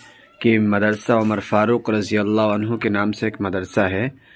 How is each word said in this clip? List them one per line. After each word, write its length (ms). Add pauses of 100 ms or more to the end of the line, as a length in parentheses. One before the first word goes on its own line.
(420)
कि 180
मदरसा 580
उमर 240
फारूक 480
रज़ी 280
अल्लाह 360
अन्हु 240
के 140
नाम 220
से 140
एक 140
मदरसा 460
है 240 (240)